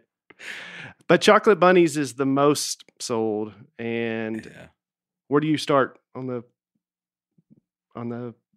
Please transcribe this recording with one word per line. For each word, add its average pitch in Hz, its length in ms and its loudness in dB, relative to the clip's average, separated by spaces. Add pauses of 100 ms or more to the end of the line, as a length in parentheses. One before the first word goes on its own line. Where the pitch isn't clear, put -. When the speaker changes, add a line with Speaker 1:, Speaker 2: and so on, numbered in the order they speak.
(1080)
Speaker 1:
But 175 140 4
chocolate 214 380 6
bunnies 170 380 4
is 131 180 -4
the 135 100 -4
most 139 580 0 (160)
sold. 107 540 -6 (240)
And 113 680 -6
Speaker 2:
Yeah. - 240 -20 (600)
Speaker 1:
where 143 120 2
do 151 80 0
you 151 100 0
start 135 420 0 (160)
on 127 100 -10
the, 123 180 -8 (1500)
on 120 140 -10
the 120 240 -10 (240)